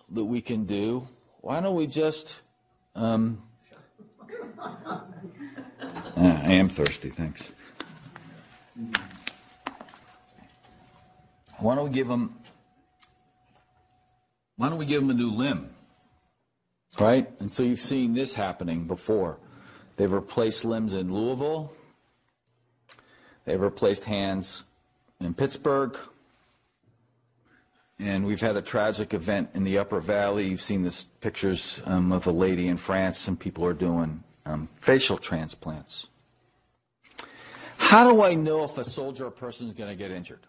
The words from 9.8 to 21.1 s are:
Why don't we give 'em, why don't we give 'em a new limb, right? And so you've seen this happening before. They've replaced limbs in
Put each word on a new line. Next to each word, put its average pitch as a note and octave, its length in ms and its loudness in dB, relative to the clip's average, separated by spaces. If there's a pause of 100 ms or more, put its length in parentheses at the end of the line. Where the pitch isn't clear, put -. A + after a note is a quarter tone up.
Why A#2 160 4
don't C#3+ 100 0
we C#3+ 60 -4
give B2+ 200 0
'em, A#2+ 240 -2 (2250)
why A#2+ 100 0
don't E3 100 -2
we D#3 80 -4
give C#3+ 160 2
'em C3+ 80 4
a C3 40 2
new A#2+ 180 2
limb, G#2+ 420 -2 (1300)
right? A#2 400 6
And G2+ 100 -6
so - 140 0
you've B2 160 2
seen B2+ 340 0
this C3 220 -2
happening F2 500 -2
before. F2+ 540 -2 (560)
They've G2 160 4
replaced A2 540 0
limbs A2+ 280 -2
in F#2 200 -4